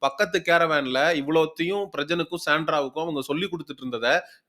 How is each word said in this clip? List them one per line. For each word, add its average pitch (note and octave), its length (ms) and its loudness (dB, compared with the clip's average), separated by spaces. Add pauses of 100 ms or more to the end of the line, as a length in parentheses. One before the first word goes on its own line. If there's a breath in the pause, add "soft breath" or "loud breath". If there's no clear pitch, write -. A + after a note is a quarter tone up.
பக்கத்து F3+ 380 0
கேரவேன்ல D3+ 600 2 (160)
இவ்வளோத்தையும் D#3+ 720 0
பிரஜனுக்கும் D#3+ 540 -4
சாண்ட்ராவுக்கும் D#3 600 0
அவங்க D3 180 -4
சொல்லி D#3+ 240 -4
கொடுத்துட்டு D#3 360 -10
இருந்ததை B2 320 0 (340 loud breath)